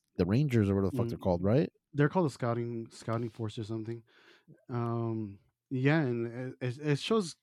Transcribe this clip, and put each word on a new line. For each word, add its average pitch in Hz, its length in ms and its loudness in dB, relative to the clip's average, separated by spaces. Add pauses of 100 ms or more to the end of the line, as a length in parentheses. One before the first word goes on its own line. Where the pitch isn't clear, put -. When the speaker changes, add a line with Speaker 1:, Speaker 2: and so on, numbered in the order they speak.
(160)
Speaker 1:
the 90 100 2
Rangers 117 440 4
or 98 60 2
whatever 98 160 2
the - 60 -4
fuck 117 120 0
they're 120 80 -4
Speaker 2:
Mm-hmm. - 60 -10
Speaker 1:
called, 90 200 2
right? 123 260 4 (240)
Speaker 2:
They're 147 140 4
called 180 200 2
the - 20 0
scouting, 117 600 -4
scouting 113 400 -4
force 110 260 -6
or 113 60 -6
something. 113 400 -6 (680)
Um, 117 680 -4 (320)
yeah, 139 300 4
and 120 600 -4
it, 127 60 -2 (100)
it, - 40 -
it 147 180 2
shows 214 420 0